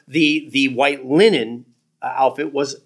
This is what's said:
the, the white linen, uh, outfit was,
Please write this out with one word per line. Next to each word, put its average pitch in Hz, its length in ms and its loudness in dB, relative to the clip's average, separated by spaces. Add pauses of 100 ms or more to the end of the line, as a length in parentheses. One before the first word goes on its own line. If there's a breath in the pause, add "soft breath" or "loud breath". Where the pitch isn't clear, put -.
the, 151 440 0
the 135 180 0
white 135 360 -2
linen, 131 640 2 (340)
uh, 127 160 -8
outfit 139 360 0
was, 139 340 -4